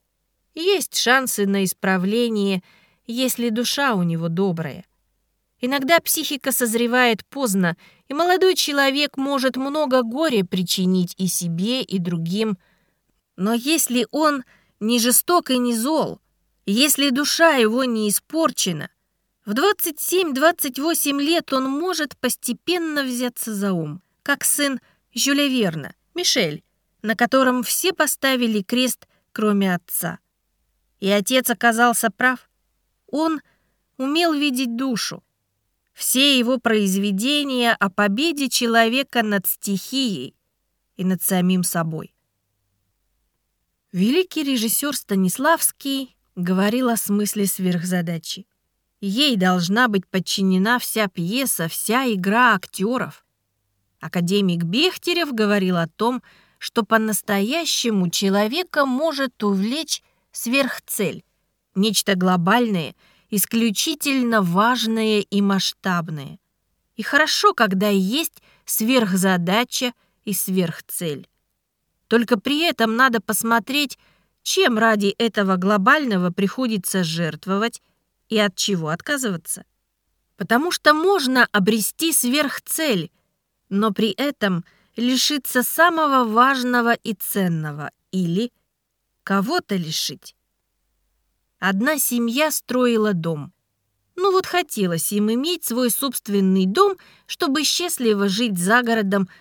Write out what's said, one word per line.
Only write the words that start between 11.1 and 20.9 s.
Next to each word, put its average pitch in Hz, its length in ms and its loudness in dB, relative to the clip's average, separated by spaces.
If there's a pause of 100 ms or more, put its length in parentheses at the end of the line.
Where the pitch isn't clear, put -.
и 190 100 -4
себе, 180 560 -2
и - 160 -4
другим. 180 600 -2 (800)
Но 202 180 0
если 247 560 0
он 285 340 0 (360)
не 233 180 0
жесток 254 520 2
и 254 80 2
не 240 160 0
зол, 226 460 -2 (460)
если 269 440 2
душа 294 440 2
его 240 300 2
не 220 240 0
испорчена, 196 800 -2 (560)
в 202 80 -4
двадцать 330 460 0
семь-двадцать 311 800 0
восемь 285 400 0